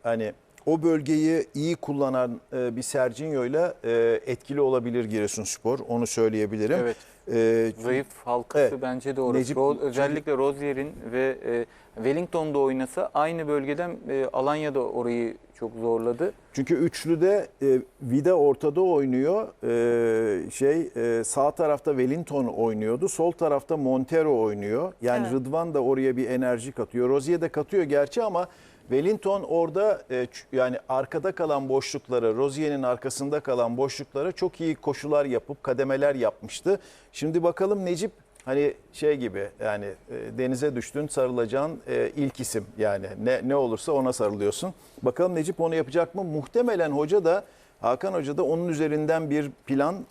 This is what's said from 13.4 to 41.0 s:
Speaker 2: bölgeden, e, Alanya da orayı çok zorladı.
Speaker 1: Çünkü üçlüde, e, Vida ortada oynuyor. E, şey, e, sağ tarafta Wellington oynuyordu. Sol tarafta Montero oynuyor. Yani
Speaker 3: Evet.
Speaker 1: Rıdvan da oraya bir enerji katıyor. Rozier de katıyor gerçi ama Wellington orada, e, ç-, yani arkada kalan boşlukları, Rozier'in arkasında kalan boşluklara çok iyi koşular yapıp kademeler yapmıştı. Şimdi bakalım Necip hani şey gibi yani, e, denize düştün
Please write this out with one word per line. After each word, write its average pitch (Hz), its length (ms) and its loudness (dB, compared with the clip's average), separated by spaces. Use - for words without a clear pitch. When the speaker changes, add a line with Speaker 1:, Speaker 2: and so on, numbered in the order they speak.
Speaker 2:
bölgeden, 147 480 -2
e, 135 240 0
Alanya 147 420 0
da 135 60 2
orayı 120 560 -2
çok 113 260 -8
zorladı. 117 520 0
Speaker 1:
Çünkü 139 220 0
üçlüde, 170 760 2
e, 131 180 4
Vida 139 320 2
ortada 147 460 4
oynuyor. 156 680 2
E, 117 880 2
şey, 147 460 2
e, 117 280 0
sağ 143 260 0
tarafta 151 400 0
Wellington 139 540 0
oynuyordu. 113 640 0
Sol 170 240 0
tarafta 156 440 0
Montero 135 640 2
oynuyor. 110 520 -2
Yani 120 280 0
Speaker 3:
Evet. 131 100 0
Speaker 1:
Rıdvan 156 340 -4
da 139 80 2
oraya 131 340 2
bir 123 140 -2
enerji 127 420 -2
katıyor. 123 360 0
Rozier 143 320 2
de 165 80 -2
katıyor 175 340 0
gerçi 143 400 2
ama 180 260 -2
Wellington 190 540 0
orada, 170 680 2
e, 131 40 -4
ç-, 123 380 -4
yani 127 240 2
arkada 139 440 -2
kalan 147 360 -2
boşlukları, 127 680 0
Rozier'in 143 460 0
arkasında 135 580 -2
kalan 120 360 0
boşluklara 139 560 -2
çok - 280 -4
iyi 165 140 0
koşular 147 500 0
yapıp 131 380 -4
kademeler 139 520 2
yapmıştı. 123 640 0
Şimdi 160 300 0
bakalım 190 420 2
Necip 175 260 -2
hani 139 300 0
şey 151 240 2
gibi 101 320 -6
yani, 104 240 -4
e, 113 540 -10
denize 127 380 0
düştün 143 300 -6